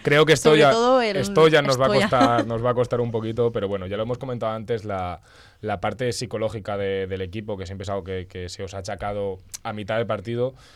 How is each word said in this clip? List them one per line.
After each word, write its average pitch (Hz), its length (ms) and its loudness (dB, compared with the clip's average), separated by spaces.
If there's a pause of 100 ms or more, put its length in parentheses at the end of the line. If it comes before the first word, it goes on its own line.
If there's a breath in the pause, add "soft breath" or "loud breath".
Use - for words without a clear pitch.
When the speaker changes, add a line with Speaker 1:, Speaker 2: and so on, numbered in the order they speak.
Speaker 1:
Creo 147 240 6
que 156 80 6
esto 156 160 4
Speaker 2:
Sobre 151 100 8
Speaker 1:
ya, 143 100 8
Speaker 2:
todo 247 300 4
el 214 160 0
Speaker 1:
esto 160 320 4
ya 151 140 6
nos 135 180 0
va 135 60 4
a - 20 4
Speaker 2:
Stoyan. 113 220 2
Speaker 1:
costar, 120 360 4
nos 113 180 -4
va 123 60 2
a 120 40 2
costar 123 260 0
un 117 100 -2
poquito, 113 400 0
pero 107 160 -2
bueno, 98 200 -4
ya 98 100 -6
lo 107 60 0
hemos 120 160 -4
comentado 117 340 -4
antes, 110 320 -6
la, 90 380 -6 (400 soft breath)
la 104 180 -4
parte 110 320 -2
psicológica 107 640 -6
de, 98 300 -2
del 95 160 -6
equipo, 104 340 -8
que 95 80 -10
siempre 95 200 -12
es 92 40 -10
algo 101 160 -4
que, 92 240 -8
que 90 220 -12
se - 120 -14
os 92 120 -10
ha 98 40 -10
achacado 101 600 -6 (240)
a 113 100 -8
mitad 107 240 -6
de 117 80 -2
partido. 117 500 -4 (220 soft breath)